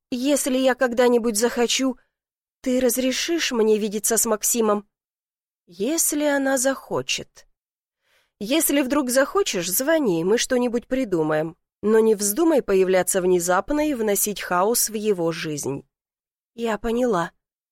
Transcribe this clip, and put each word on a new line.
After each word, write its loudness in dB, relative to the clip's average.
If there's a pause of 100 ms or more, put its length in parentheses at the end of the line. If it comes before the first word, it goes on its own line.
(100)
если 0
я 2
когда-нибудь 2
захочу, 0 (640)
ты 0
разрешишь 0
мне 2
видеться -2
с 0
Максимом?» 0 (800)
«Если -2
она 0
захочет». -6 (920)
«Если 0
вдруг 0
захочешь, 0
звони, 0
мы 2
что-нибудь -2
придумаем. -2 (240)
Но 4
не 4
вздумай 2
появляться 2
внезапно 0
и -2
вносить -2
хаос 0
в -10
его 0
жизнь». -8 (680)
«Я -4
поняла. -2 (400)